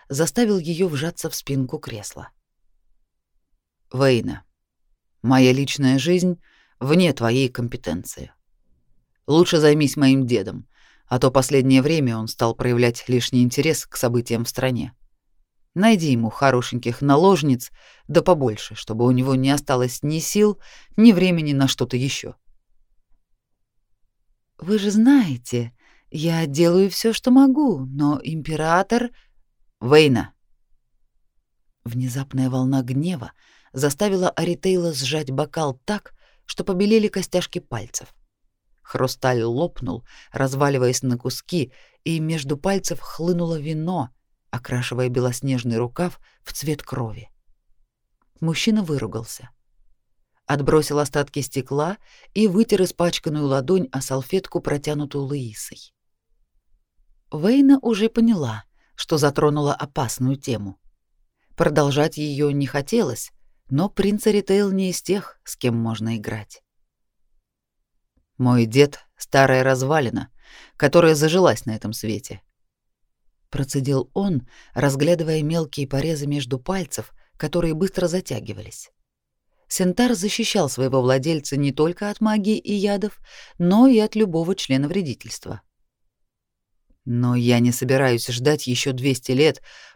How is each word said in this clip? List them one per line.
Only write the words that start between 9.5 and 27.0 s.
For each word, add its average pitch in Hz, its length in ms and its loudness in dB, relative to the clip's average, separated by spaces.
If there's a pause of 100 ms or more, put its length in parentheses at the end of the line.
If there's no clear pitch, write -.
займись 151 380 4
моим 135 320 4
дедом, 101 400 -4 (400)
а 123 100 -2
то 131 140 4
последнее 131 500 4
время 139 360 0
он 110 100 -6
стал 117 260 -2
проявлять 120 540 0
лишний 123 340 0
интерес 143 460 0
к - 80 -18
событиям 120 500 -2
в - 40 -8
стране. 127 440 -4 (840)
Найди 185 340 2
ему 113 200 0
хорошеньких 123 720 -2
наложниц, 143 680 2 (360)
да 160 160 2
побольше, 131 500 0
чтобы 110 320 -4
у 127 60 4
него 127 240 0
не 135 160 0
осталось 127 500 -2
ни 151 160 -2
сил, 208 420 2 (360)
ни 220 160 10
времени 170 420 2
на 139 140 4
что-то 127 280 -4
ещё». 127 380 -4 (2250)
«Вы 202 220 -2
же 202 100 -2
знаете, 190 880 2 (320)
я 165 380 -2
делаю 170 420 4
всё, 226 240 -2